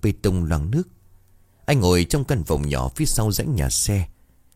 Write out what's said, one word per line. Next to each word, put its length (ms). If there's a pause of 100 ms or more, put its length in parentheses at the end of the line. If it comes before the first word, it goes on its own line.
bê 200
tông 220
loang 280
nước. 160 (800)
Anh 140
ngồi 240
trong 220
căn 180
phòng 260
nhỏ 260
phía 100
sau 260
dãy 160
nhà 220
xe. 380 (480)